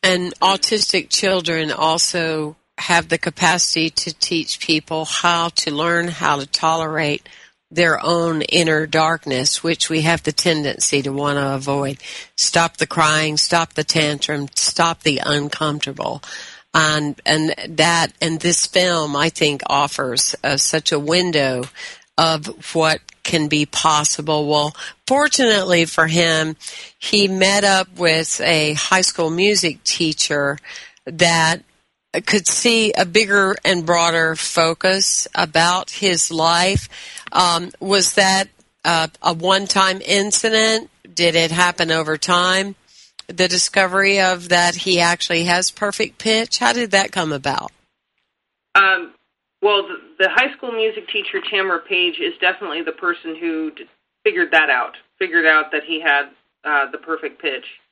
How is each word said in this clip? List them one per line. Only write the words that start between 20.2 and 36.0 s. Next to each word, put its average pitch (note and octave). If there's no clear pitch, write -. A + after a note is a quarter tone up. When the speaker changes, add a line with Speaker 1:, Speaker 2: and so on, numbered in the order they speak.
Speaker 1:
uh, C#3
such -
a D3+
window D3
of D#3+
what D#3
can D#3
be D3+
possible. D3+
Well, D3
fortunately A3
for D#3+
him, D#3+
he G3+
met F#3+
up F#3+
with E3
a D#3
high F#3
school E3+
music F#3
teacher D3
that E3
could G3+
see A3+
a -
bigger G3
and F3
broader E3
focus F#3
about E3+
his F3+